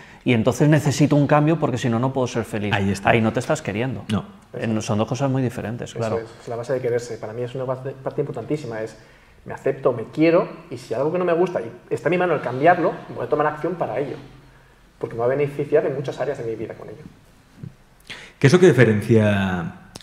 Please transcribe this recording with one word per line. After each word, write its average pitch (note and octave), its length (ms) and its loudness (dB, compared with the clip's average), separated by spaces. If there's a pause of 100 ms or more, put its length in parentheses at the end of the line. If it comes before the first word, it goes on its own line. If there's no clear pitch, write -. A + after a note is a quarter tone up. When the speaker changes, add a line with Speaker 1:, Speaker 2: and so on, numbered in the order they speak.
(260)
Speaker 1:
y B2+ 80 4
entonces A#2+ 360 4
necesito D3 460 4
un C#3+ 120 4
cambio D3+ 320 4
porque B2+ 180 -2
si B2+ 120 -2
no, A2+ 100 0
no C3 140 -2
puedo C3 140 0
ser A#2 180 -4
feliz. G#2 280 -2
Speaker 2:
Ahí G2+ 180 0
está. G2 180 0
Speaker 1:
Ahí A#2 120 6
no A2 120 2
te C3 60 -2
estás D3 220 -2
queriendo. G#2 500 -4
Speaker 2:
No. G2 120 0 (300)
Speaker 1:
Eh, - 140 -4
no, A2 140 0
son G#2 160 -2
dos - 100 0
cosas C3+ 220 -2
muy C3 120 0
diferentes, A2+ 480 -6
Speaker 3:
Eso A2+ 100 -10
Speaker 1:
claro. A2+ 200 -2
Speaker 3:
es, A2+ 60 -8 (160)
es - 60 -16
la A#2+ 80 -8
base A#2+ 180 -6
de B2+ 60 -2
quererse. A#2+ 380 -2
Para A2 160 -10
mí A#2+ 80 -8
es B2 140 -6
una C3 100 -6
base, C3 260 -6 (120)
parte C#3+ 180 -4
importantísima, B2 600 -6
es A2+ 140 -8 (500)
me - 80 -12
acepto, C3+ 380 0
me A#2 220 -6
quiero, E3 340 4 (240)
y B2+ 60 -10
si - 160 -10
algo C#3+ 180 0
que F3+ 80 -2
no F3+ 60 0
me F3 80 2
gusta F3 260 2
y A2+ 100 -6 (200)
está D3 180 -2
en D3+ 40 4
mi F3+ 60 2
mano F3+ 160 2
el C#3 60 0
cambiarlo, D#3+ 540 2 (200)
voy B2 120 -6
a - 20 -12
tomar D3 200 0
acción E3 280 -4
para B2 240 -4
ello, C#3+ 160 -4 (840)
porque - 160 -8
me A2+ 40 -6
va A#2 60 0
a B2 40 4
beneficiar C#3+ 560 0
en C#3+ 100 -2
muchas C#3 260 -8
áreas C3+ 160 -4
de A#2+ 80 -10
mi A2+ 100 -6
vida G2+ 200 -10
con - 120 -16
ello. G#2+ 160 -18 (1400)
Speaker 2:
¿Qué C#3 80 4
es C3+ 60 8
lo F3+ 60 6
que F#3 80 8
diferencia, G#2 1080 4 (280)